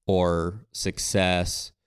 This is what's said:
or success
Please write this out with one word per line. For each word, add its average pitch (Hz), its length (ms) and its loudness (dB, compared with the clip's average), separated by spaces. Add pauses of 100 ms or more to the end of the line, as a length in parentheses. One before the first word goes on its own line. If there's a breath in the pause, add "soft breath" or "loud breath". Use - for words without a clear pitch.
or 90 640 0
success 90 1000 -2 (160)